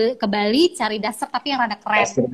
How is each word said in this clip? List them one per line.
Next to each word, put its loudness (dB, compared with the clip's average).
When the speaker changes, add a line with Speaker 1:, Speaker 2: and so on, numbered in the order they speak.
Speaker 1:
ke -4
Bali 2
cari -4
daster -4
tapi -6
yang 0
rada -2
keren 2
Speaker 2:
Daster. -2